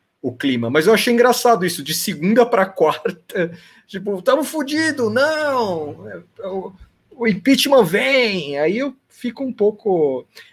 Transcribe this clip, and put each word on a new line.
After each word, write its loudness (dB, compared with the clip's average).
o -6
clima. -2
Mas 2
eu 6
achei 2
engraçado 4
isso, -4
de -6
segunda 2
pra 0
quarta, -2
<laughs> -20
tipo, -6
"Tamo 0
fudido, -2
não! -2
É, -16
é -10
o, -10
o -4
impeachment 4
vem!" 0
Aí 2
eu -6
fico -10
um -6
pouco, 0